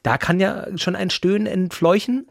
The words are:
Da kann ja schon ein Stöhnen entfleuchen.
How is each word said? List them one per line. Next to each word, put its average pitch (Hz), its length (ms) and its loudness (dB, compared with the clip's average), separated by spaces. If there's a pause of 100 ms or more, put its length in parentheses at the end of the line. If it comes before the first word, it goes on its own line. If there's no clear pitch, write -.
Da 120 120 2
kann 175 220 0
ja - 380 0
schon 180 180 -2
ein 185 160 -2
Stöhnen 208 380 0
entfleuchen. 190 840 0